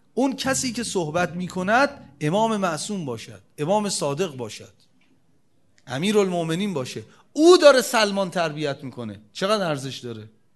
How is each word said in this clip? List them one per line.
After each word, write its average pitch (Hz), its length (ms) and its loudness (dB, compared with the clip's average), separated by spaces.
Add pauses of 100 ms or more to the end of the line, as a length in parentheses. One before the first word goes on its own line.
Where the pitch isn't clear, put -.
(140)
اون 262 220 0
کسی 262 360 -4
که 233 100 -4
صحبت 170 480 -2
می‌کند 185 880 -2
امام 214 360 2
معصوم 185 480 -4
باشد، 113 380 -10 (160)
امام 202 300 0
صادق 151 480 -4
باشد، 107 360 -12 (1120)
امیرالمؤمنین 180 880 0
باشه، 127 280 -8 (300)
او 330 240 8
داره 285 240 8
سلمان 202 500 0
تربیت 151 540 -4
می‌کنه، 117 360 -12 (120)
چقدر 196 320 0
ارزش 135 340 -4
داره، 110 320 -12 (260)